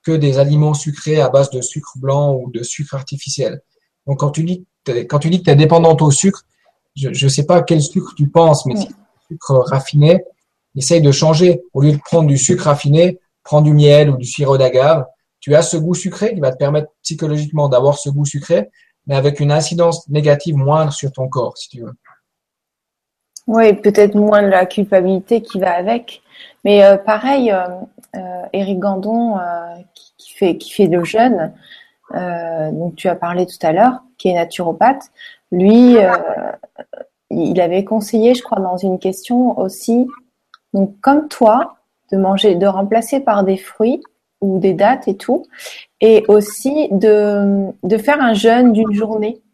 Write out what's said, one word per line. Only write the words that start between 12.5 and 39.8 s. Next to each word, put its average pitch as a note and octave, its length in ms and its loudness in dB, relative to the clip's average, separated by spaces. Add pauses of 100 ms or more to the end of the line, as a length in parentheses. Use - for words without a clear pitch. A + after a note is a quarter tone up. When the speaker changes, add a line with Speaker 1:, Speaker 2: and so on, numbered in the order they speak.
Speaker 1:
raffiné, D#3 540 2 (240)
prends D3+ 200 2
du D3+ 120 4
miel D3 360 6
ou C3 60 -2
du B2 100 -10
sirop C3+ 300 -2
d'agave. C3 500 2 (340)
Tu C#3+ 140 -2
as D3+ 60 6
ce E3+ 160 -4
goût E3 180 -2
sucré F#3+ 380 -4
qui F#3+ 80 -8
va C3 120 0
te B2+ 40 -12
permettre D3 320 -2 (140)
psychologiquement D3+ 680 -4
d'avoir C3+ 300 2
ce - 100 -10
goût C#3+ 160 -2
sucré, E3 460 -4 (360)
mais C#3 80 -4
avec C#3 260 -2
une D3 120 0
incidence E3 560 -2
négative D3 480 0
moindre D3 340 0
sur C#3 220 -8
ton C3 160 -8
corps, A#2+ 300 -8
si - 100 -18
tu A#2+ 140 -20
veux. A#2 100 -16 (1500)
Speaker 2:
Oui, A3 280 4
peut-être G#3 400 2
moins G#3 280 2
de G3+ 60 0
la F#3+ 160 2
culpabilité F#3+ 800 -2
qui G#3+ 180 -10
va F3+ 140 -2
avec. G#3+ 480 -6 (420)
Mais, G3+ 180 6
euh, G3 140 8
pareil, A3+ 560 0
euh, F#3 140 -2 (500)
euh, F3+ 260 -12 (120)
Éric G3 240 -4
Gandon, G3+ 580 -4
euh, E3+ 380 -10 (200)
qui, - 220 -20
qui - 160 -20
fait, F3 240 -2
qui - 140 -18
fait G3+ 160 0
le F3 180 -2
jeûne, G#3+ 480 -2 (640)
euh, E3+ 560 -8
dont D#3+ 220 -8
tu E3+ 160 -8
as F3 60 -2
parlé F3 300 -4
tout F3 160 -12
à D#3+ 120 0
l'heure, A#3 300 2 (140)
qui - 120 -4
est F3+ 60 0
naturopathe, F3 760 -2 (420)
lui, A3+ 460 6
euh, F#3 140 4 (1160)
il E3+ 300 -2
avait F3+ 240 0
conseillé, A3 500 0
je B3 80 -4
crois, - 180 -6
dans F#3 180 -4
une F#3 200 -4
question A#3+ 600 -2
aussi, A#3 480 -2 (640)